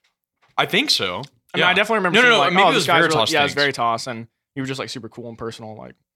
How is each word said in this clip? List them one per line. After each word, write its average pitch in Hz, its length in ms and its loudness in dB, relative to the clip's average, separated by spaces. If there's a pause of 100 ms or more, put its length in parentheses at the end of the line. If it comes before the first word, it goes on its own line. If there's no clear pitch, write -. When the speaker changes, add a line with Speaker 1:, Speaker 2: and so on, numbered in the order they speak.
(580)
Speaker 1:
I 147 80 2
think 233 260 0
so. 92 240 -2
Speaker 2:
I 98 40 -8
mean, 139 60 -12 (300)
Speaker 1:
Yeah. 165 140 2
Speaker 2:
I 180 40 2
definitely 208 240 0
remember 190 200 2
Speaker 1:
No, 233 40 6
no, 247 60 6
Speaker 2:
seeing, 226 100 6
Speaker 1:
no, - 20 4
Speaker 2:
like, 143 140 2
Speaker 1:
maybe 190 100 4
Speaker 2:
"Oh, 180 60 6
Speaker 1:
it - 40 4
Speaker 2:
this - 80 2
Speaker 1:
was 139 60 -2
Speaker 2:
guy's 170 120 4
Speaker 1:
Veritas 160 160 2
Speaker 2:
really," 131 180 0
yeah, 147 120 2
it's 135 80 -4
Speaker 1:
things. 143 100 0
Speaker 2:
Veritas, 120 440 -2
and 113 200 -10 (280)
you 139 60 -6
were 131 60 -8
just, 135 120 -6
like, 113 100 -8
super 110 200 -12
cool 120 200 -16
and 113 80 -16
personal, 113 380 -12
like, 64 200 -18 (200)